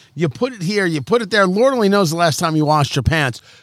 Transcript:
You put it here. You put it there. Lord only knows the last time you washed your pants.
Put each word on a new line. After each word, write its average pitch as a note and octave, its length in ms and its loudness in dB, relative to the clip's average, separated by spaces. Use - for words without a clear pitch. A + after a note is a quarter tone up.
You E3 120 -2
put A#3+ 240 -4
it A3 100 -14
here. G3 240 -2
You D#3 160 -2
put A3+ 200 0
it G3+ 80 -8
there. G3+ 180 2
Lord A3 260 2
only A3+ 140 2
knows G3 240 2
the E3 60 -6
last E3+ 240 0
time D#3+ 160 0
you D3+ 80 2
washed D3 280 0
your C3+ 100 -4
pants. D3 380 0